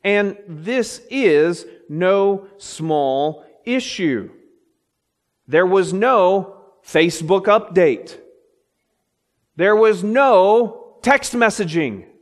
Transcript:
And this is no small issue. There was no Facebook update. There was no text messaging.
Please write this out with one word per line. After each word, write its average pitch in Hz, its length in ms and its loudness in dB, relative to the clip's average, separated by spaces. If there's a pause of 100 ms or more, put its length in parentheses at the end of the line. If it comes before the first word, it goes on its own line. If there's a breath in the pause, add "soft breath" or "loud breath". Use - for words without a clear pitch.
And 202 340 0 (100)
this 196 600 -6
is 170 560 0 (220 loud breath)
no 196 600 0 (100)
small 151 880 -4 (200 loud breath)
issue. 180 640 -4 (1160)
There 160 180 2
was 180 280 0
no 196 640 0 (280)
Facebook 170 600 0
update. 190 720 0 (1400)
There 196 200 2
was 214 280 2
no 220 1000 2
text 269 320 -2
messaging. 165 720 -2 (160)